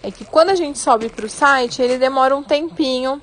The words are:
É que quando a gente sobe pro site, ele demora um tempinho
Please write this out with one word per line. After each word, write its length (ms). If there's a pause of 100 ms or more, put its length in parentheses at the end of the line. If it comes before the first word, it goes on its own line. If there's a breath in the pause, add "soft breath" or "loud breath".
É 80
que 140
quando 260
a 40
gente 240
sobe 300
pro 200
site, 540
ele 160
demora 380
um 60
tempinho 800